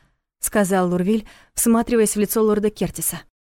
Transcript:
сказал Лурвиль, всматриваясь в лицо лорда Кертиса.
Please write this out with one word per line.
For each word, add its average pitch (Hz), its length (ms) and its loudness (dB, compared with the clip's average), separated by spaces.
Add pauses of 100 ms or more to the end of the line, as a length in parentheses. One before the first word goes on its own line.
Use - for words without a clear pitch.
(400)
сказал 185 500 0
Лурвиль, 185 360 0 (280)
всматриваясь 226 640 2
в 208 40 -2
лицо 208 220 0
лорда 214 280 2
Кертиса. - 520 -6 (280)